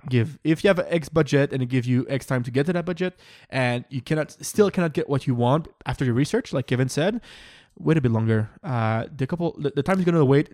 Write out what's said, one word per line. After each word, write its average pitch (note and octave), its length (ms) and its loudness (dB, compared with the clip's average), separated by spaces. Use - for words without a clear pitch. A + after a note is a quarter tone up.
Give. B2 340 0
If D#3 180 0
you G3+ 60 4
have F#3 100 4
an - 120 -2
X E3 180 -2
budget C#3+ 460 2
and C3 80 -2
it A#2+ 80 -4
gives B2+ 180 0
you B2+ 200 2
X C3+ 180 -4
time B2+ 160 -2
to B2 80 -8
get C3+ 160 0
to F3+ 80 -2
that E3+ 100 -4
budget, F3+ 340 -6
and B2 400 -2
you C3+ 140 -8
cannot, D#3 280 -2
still G3+ 260 2
cannot E3+ 220 -2
get - 160 -4
what C#3 180 -2
you C3 80 0
want B2 340 2
after B2+ 180 -4
your B2 100 2
research, - 380 0
like C3 140 -4
Kevin B2+ 240 0
said, G#3 320 -2
wait D#3 180 2
a D#3 60 2
bit A#2+ 100 2
longer. A2 380 0
Uh, A2+ 440 -2
the C3+ 100 -4
couple, E3+ 320 -4
the, D3 160 -2
the C#3+ 80 0
time F#3+ 160 0
you're F3+ 60 0
gonna E3+ 200 4
wait, C#3 300 4